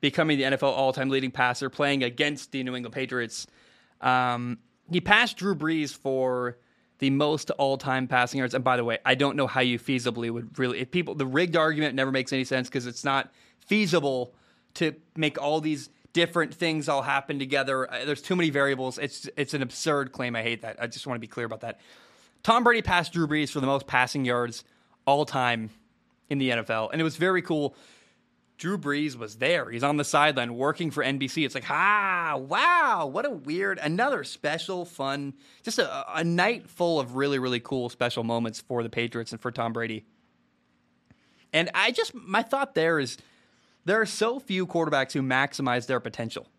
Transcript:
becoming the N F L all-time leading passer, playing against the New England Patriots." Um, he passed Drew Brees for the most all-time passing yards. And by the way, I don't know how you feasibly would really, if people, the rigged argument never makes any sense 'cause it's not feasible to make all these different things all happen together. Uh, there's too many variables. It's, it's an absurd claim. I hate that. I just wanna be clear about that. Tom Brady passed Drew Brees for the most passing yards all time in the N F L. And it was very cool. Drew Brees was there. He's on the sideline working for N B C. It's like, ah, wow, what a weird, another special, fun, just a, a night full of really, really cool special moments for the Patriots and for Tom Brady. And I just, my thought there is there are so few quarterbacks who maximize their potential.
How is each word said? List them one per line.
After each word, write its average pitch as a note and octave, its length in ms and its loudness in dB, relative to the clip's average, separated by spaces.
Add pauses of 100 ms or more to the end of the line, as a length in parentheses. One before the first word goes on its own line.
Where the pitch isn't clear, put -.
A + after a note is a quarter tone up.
becoming D3+ 360 4
the C3+ 80 2
N C3+ 80 2
F C3 100 0
L C#3 60 4
all-time C3 400 2
leading C3+ 220 0
passer, B2+ 380 0
playing C#3+ 340 2
against C3+ 480 -2
the C3 120 -4
New B2+ 120 -6
England A#2+ 180 -10
Patriots." B2 540 -4 (540)
Um, B2 580 0 (300)
he F3 120 0
passed A3 340 4
Drew F#3+ 200 -2
Brees D#3 380 -2
for B2+ 640 -2 (420)
the C#3 100 2
most D3 420 0
all-time C3 560 0
passing B2+ 300 2
yards. B2+ 160 -2
And B2+ 100 0
by B2+ 140 4
the A#2+ 80 0
way, A2+ 200 -2
I B2+ 100 6
don't C3+ 200 2
know C#3 100 2
how B2+ 160 -2
you B2 160 2
feasibly A#2+ 540 -2
would A#2 260 -8
really, B2+ 220 0
if B2+ 120 -8
people, F3 220 -2
the C#3+ 120 -2
rigged D#3+ 320 2
argument D#3 360 2
never C3+ 180 0
makes C3 200 -2
any C3 140 0
sense B2+ 240 -2
'cause B2 160 -4
it's A#2+ 180 -10
not C#3 280 0 (280)
feasible D3 760 0 (420)
to D#3 200 -2 (200)
make D3+ 260 0
all D3 180 0
these D3+ 300 -4 (240)
different E3+ 400 2
things D#3 340 -2
all C#3+ 140 2
happen C#3 360 -2
together. C3+ 540 0
Uh, B2 140 -6
there's C#3+ 160 -4
too - 140 -2
many F3 140 4
variables. C3+ 480 0
It's, - 380 -8
it's D3 180 -4
an C#3+ 80 -2
absurd C#3 520 -2
claim. A#2+ 240 -4
I A2+ 40 -4
hate A2+ 200 -2
that. A2+ 200 -10
I A#2 60 -4
just - 180 -10
wanna B2 140 -6
be A2 80 -14
clear A#2 180 -6
about A2 160 -8
that. A2+ 200 -10 (640)
Tom A#3 200 6
Brady A#3 180 6
passed F3 300 2
Drew E3+ 160 0
Brees D3+ 240 0
for D3+ 80 -2
the C3 80 2
most C3+ 200 0
passing C3 360 2
yards A#2+ 400 -2 (420)
all C#3+ 200 4
time A#2+ 440 0 (600)
in C#3 80 0
the C3 140 2
N A#2 80 2
F G#2+ 100 -8
L. A2 200 0
And D#3+ 120 -2
it - 20 2
was D#3+ 140 -2
very F3+ 240 2
cool. D3+ 340 -2 (840)
Drew F#3 220 -4
Brees C#3+ 360 -2
was A2 200 -12
there. C3 340 0
He's A#2 140 -4
on D3 140 4
the D3 60 2
sideline C3+ 520 4
working D3 340 0
for C3+ 140 -2
N C3+ 160 0
B C3 80 -4
C. D#3 180 -2
It's B2+ 80 -4
like, B2+ 160 -8
ah, F3 680 2
wow, A3+ 640 2
what D3+ 180 -4
a D4 60 0
weird, F3+ 480 -4
another F3+ 460 0
special, E3 600 -4
fun, C#3 520 -6 (260)
just - 160 -6
a, D#3+ 400 -2
a E3 60 0
night F3 440 2
full E3+ 320 0
of B2 160 -4
really, C#3 220 2
really B2+ 220 0
cool B2 300 -4
special A#2+ 340 -2
moments A#2 360 -2
for A#2+ 220 -4
the A2+ 80 -4
Patriots A#2 420 -4
and A#2 80 -10
for B2 120 -6
Tom A#2 220 -4
Brady. A2+ 320 -6 (1500)
And E3 220 2
I G#3+ 160 2
just, G#4+ 240 -2
my G3 260 -2
thought C#4 320 -2
there E3 240 2
is C3 200 -4 (680)
there G#3 160 2
are G#3+ 60 0
so A#3 320 -2
few F#3 260 -2
quarterbacks D3+ 480 0
who C#3+ 80 0
maximize C3 640 0
their B2+ 140 0
potential. A2+ 480 -8 (120)